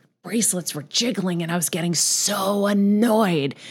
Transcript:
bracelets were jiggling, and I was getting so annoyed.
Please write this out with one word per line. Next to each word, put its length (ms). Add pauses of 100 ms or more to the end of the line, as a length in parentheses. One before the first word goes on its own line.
(240)
bracelets 520
were 80
jiggling, 580
and 100
I 40
was 140
getting 260
so 720
annoyed. 880 (160)